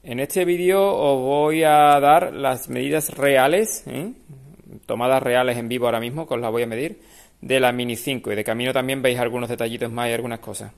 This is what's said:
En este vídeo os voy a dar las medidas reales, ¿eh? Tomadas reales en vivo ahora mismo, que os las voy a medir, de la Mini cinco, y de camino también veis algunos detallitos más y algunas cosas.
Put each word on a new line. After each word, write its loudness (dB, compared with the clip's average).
En -8
este -2
vídeo 2
os 2
voy 2
a 6
dar 4
las -4
medidas -4
reales, 2
¿eh? -8
Tomadas 0
reales 2
en -6
vivo -2
ahora 0
mismo, -8
que -6
os -4
las -4
voy -2
a -4
medir, -6
de 0
la 4
Mini -4
cinco, -6
y -2
de -4
camino -4
también -2
veis 0
algunos -4
detallitos -6
más -4
y -2
algunas -6
cosas. -14